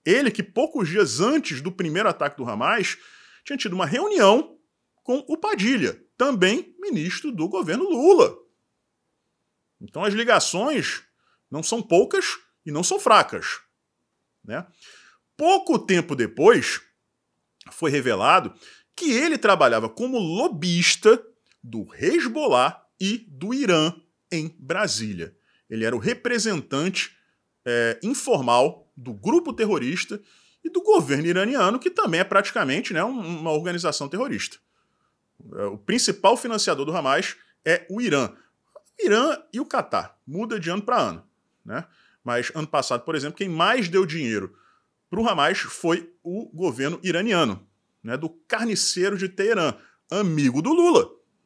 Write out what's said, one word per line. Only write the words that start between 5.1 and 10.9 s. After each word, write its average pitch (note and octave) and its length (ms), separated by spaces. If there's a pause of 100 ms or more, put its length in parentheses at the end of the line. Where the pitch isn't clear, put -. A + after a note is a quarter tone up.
o D#4 80
Padilha, A#3 640 (160)
também B3 600
ministro C#4 520
do F3 180
governo G3 360
Lula. E4 520 (1400)
Então C#3+ 220
as G#3 100
ligações A3 920 (480)